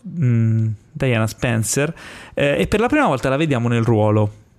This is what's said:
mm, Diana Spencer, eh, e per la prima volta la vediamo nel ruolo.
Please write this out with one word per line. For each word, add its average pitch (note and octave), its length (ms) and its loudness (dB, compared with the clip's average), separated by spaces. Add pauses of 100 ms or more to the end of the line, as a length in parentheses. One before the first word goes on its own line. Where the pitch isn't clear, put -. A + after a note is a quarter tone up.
mm, A2+ 600 0 (240)
Diana A#2+ 340 0
Spencer, B2 680 -2 (440)
eh, C#3+ 240 0
e F3+ 80 0
per G#3 120 0
la A#3 80 2
prima C#4+ 200 2
volta C#3+ 220 -2
la C3+ 80 0
vediamo C#3 300 0
nel A#2 140 2
ruolo. G#2+ 600 2 (180)